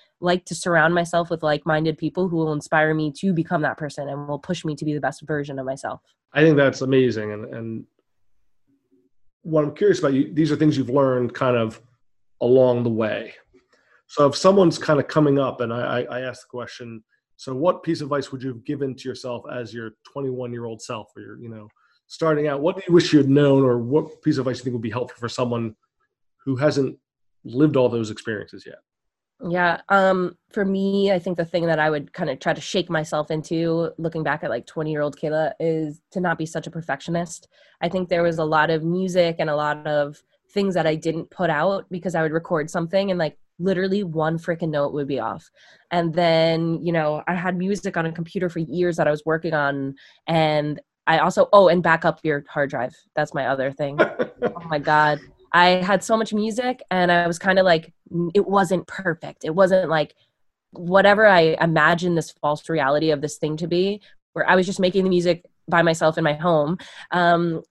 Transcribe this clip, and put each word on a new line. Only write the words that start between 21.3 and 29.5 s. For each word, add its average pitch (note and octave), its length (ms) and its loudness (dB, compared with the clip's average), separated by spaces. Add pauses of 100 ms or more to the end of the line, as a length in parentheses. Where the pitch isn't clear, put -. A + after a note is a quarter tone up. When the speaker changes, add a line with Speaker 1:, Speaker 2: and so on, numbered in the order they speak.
Speaker 2:
you A#2+ 120 -16
know, G#2+ 180 -18 (400)
starting D3+ 380 -2
out? C#3+ 140 -2
What F3+ 160 0
do F#3+ 100 -10
you E3+ 60 2
wish E3+ 220 6
you D3+ 40 8
had C3+ 120 4
known, C#3 340 6
or B2 140 2
what C3+ 420 -2
piece D3 160 0
of B2+ 100 -4
advice A#2+ 120 -4
you - 60 -16
think B2 100 -4
would A#2 80 -6
be A2+ 80 -6
helpful A#2 280 -8
for A#2 120 -8
someone A#2 440 -4 (720)
who C3+ 120 -2
hasn't C#3 420 0 (460)
lived C3+ 300 2
all B2+ 140 4
those A2+ 220 -2
experiences G#2 560 -10
yet? - 140 -20 (680)
Speaker 1:
Yeah. F3 400 0